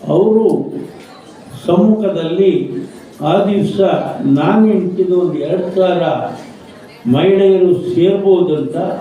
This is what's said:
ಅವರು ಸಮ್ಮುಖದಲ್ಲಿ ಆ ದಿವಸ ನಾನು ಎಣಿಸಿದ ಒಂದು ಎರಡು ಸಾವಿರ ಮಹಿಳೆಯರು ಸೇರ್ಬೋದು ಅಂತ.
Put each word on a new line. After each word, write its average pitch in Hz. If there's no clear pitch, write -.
ಅವರು 214
ಸಮ್ಮುಖದಲ್ಲಿ 185
ಆ 196
ದಿವಸ 202
ನಾನು 170
ಎಣಿಸಿದ 180
ಒಂದು 170
ಎರಡು 180
ಸಾವಿರ 180
ಮಹಿಳೆಯರು 185
ಸೇರ್ಬೋದು 175
ಅಂತ. 135